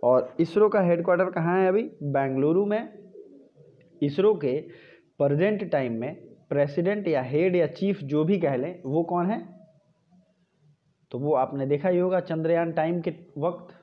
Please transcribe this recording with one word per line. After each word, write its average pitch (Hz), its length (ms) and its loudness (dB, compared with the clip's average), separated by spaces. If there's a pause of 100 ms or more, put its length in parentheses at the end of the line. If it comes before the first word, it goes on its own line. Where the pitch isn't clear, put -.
और 123 360 2
इसरो 202 300 4
का 208 140 2
हेडक्वार्टर 175 480 2
कहाँ 175 280 0
है 190 80 4
अभी, 196 160 2 (200)
बेंगलुरु 139 600 2
में। 220 280 -4 (1080)
इसरो 175 340 2
के 147 240 -2 (600)
प्रेजेंट 180 520 0
टाइम 131 220 -2
में 123 220 -6 (340)
प्रेसिडेंट 175 580 -2
या 147 160 0
हेड 160 320 0
या 170 140 2
चीफ 190 340 -4
जो 147 220 0
भी 190 140 2
कह 143 160 0
लें, 156 280 -6
वो 151 220 -2
कौन 175 200 -2
है, 226 220 -4 (1600)
तो 123 80 -6
वो 147 160 0
आपने 135 300 0
देखा 143 240 0
ही 175 100 2
होगा 180 220 2
चंद्रयान 165 520 0
टाइम 165 280 -2
के 165 100 -4 (280)
वक्त 175 440 -6